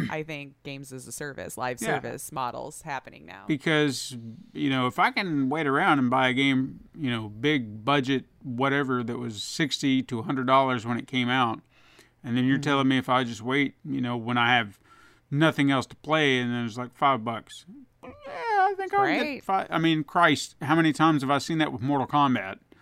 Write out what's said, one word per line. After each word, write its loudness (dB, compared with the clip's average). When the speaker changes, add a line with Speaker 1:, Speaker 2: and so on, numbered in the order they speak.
Speaker 1:
I -6
think, -12
games -14
as -14
a -14
service, -12
live -6
Speaker 2:
Yeah. -2
Speaker 1:
service -8
models -8
happening -12
now. -20
Speaker 2:
Because, 0
you -2
know, 0
if -2
I 4
can -2
wait -2
around 4
and 2
buy 4
a 2
game, 2
you -4
know, -4
big -2
budget, 2
whatever, 0
that -6
was -8
sixty 0
to -6
a -8
hundred -4
dollars 2
when -2
it -8
came -2
out, 0
and -4
then 0
you're 2
Speaker 1:
Mm-hmm. -4
Speaker 2:
telling 2
me 4
if -2
I 2
just -8
wait, 0
you -4
know, -4
when -2
I 4
have 0
nothing 2
else 0
to -20
play, 2
and -2
then -2
it's -10
like, -10
five 2
bucks. -8
Yeah, -16
I 0
think -6
I'll 4
Speaker 1:
Right. 0
Speaker 2:
get -16
five. 0
I 0
mean, 2
Christ, 2
how 2
many 4
times 4
have -2
I 4
seen -2
that 0
with -8
Mortal 0
Kombat? 2